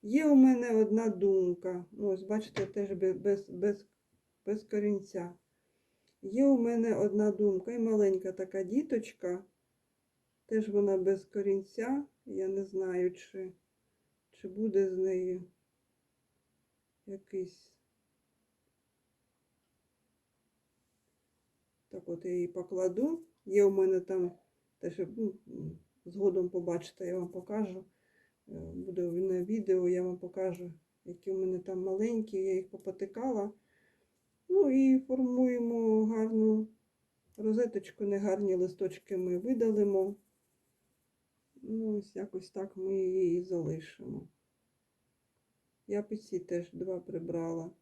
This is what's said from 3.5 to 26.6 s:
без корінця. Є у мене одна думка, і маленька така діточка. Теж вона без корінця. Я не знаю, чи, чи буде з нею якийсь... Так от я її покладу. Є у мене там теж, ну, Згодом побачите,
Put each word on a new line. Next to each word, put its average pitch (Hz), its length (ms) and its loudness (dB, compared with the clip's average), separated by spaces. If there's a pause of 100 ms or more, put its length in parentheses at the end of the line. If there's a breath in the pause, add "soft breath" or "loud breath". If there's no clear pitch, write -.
без 214 180 -4
корінця. 196 720 -4 (880)
Є 220 240 2
у 277 120 6
мене 233 380 2
одна 208 360 2
думка, 196 400 0
і 240 80 -6
маленька 202 520 2
така 190 320 -6
діточка. 202 800 -2 (1040)
Теж 214 240 -2
вона 202 280 4
без 190 260 2
корінця. 208 840 -2 (200)
Я 190 220 -4
не 196 180 -4
знаю, 185 460 -2
чи, 185 420 -14 (760)
чи - 160 -16
буде 196 420 0
з 185 80 -4
нею 185 460 -2 (1600)
якийсь... 190 680 -10 (4000)
Так 185 200 -14
от 170 160 -10
я 180 60 -6
її 175 160 -2
покладу. 185 800 -2 (200)
Є 202 180 6
у 196 80 8
мене 190 280 4
там 180 320 -2 (480)
теж, 170 220 -8 (160)
ну, 214 160 -2 (760)
Згодом 185 400 0
побачите, 175 580 -6